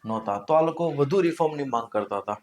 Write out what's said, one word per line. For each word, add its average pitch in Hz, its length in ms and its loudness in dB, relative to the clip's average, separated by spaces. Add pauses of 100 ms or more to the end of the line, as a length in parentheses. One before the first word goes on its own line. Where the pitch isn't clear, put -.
નહોતા. 107 340 -4
તો 156 160 0
આ 156 60 8
લોકો 165 300 0
વધુ 143 300 2
રિફોર્મની 156 440 0
માંગ 117 240 -2
કરતા 104 300 -2
હતા 104 240 -4